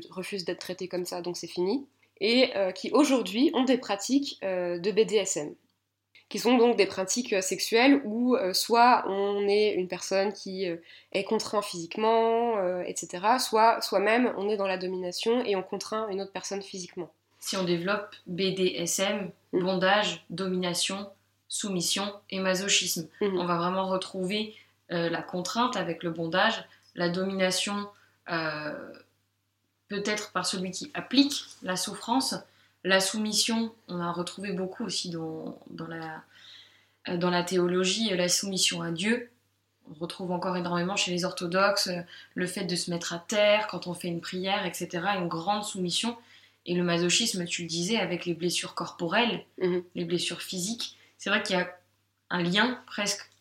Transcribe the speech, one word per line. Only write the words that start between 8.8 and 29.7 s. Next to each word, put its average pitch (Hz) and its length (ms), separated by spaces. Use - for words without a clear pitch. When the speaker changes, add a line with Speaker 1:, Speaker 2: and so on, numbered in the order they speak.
Speaker 1:
on 202 400
est 208 280
une 185 120
personne 196 460
qui, 190 340
euh, 170 100
est 196 140
contraint 214 360
physiquement, 226 960
euh, 180 300
et 185 80
cetera, 190 420
soit 226 440
soi-même 214 560
on 196 120
est 214 80
dans 196 100
la 185 100
domination 185 680
et 202 100
on 185 60
contraint 214 460
une 196 140
autre 196 100
personne 196 320
physiquement. 180 500
Speaker 2:
Si - 180
on 190 60
développe 175 520
B 185 300
D 185 220
S 170 200
M, 196 320
Speaker 1:
Mm. 180 80
Speaker 2:
bondage, 185 720
domination, 185 800
soumission 196 600
et 190 80
masochisme, 185 680
Speaker 1:
Mhm. 196 160
Speaker 2:
on 175 80
va 175 120
vraiment 185 300
retrouver, 190 680
euh, 170 200
la 165 100
contrainte 226 560
avec 170 240
le 175 80
bondage, 170 560
la 175 140
domination, 185 640
euh, 151 420